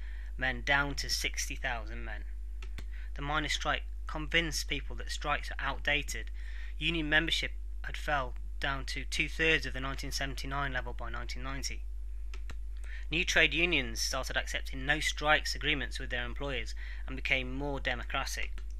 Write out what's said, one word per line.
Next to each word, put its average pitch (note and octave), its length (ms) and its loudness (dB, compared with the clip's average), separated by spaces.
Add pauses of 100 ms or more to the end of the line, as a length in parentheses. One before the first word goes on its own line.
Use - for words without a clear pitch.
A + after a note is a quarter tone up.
(360)
men B2+ 280 0
down C#3+ 300 4
to B2+ 160 -2
sixty - 460 0
thousand A#2 480 -4
men. G#2 180 -6 (920)
The C#3+ 80 -4
miners' D3 300 2
strike - 300 2 (240)
convinced D#3 640 2
people C3+ 280 -2
that A#2 140 -4
strikes C#3+ 400 0
are D3 80 -4
outdated. C#3 720 0 (480)
Union D#3 300 2
membership D#3 420 4 (320)
had - 140 -4
fell C#3 380 0 (260)
down C3+ 260 0
to - 180 -2
two-thirds D#3+ 640 4
of B2+ 60 -2
the B2+ 80 -4
nineteen C3+ 320 -2
seventy-nine C#3 600 0
level B2 240 -2
by A#2 140 -4
nineteen A#2+ 320 -4
ninety. C3 400 -4 (1300)
New F3 140 2
trade D#3+ 300 6
unions C#3+ 460 4
started - 360 0
accepting C3 500 -2
no D3+ 140 4
strikes D3+ 540 4
agreements C#3 440 0
with B2+ 120 -6
their B2 140 0
employers A#2+ 520 -2 (300)
and C3 100 -4
became C3 400 0
more C#3 240 0
democratic. B2+ 720 0 (280)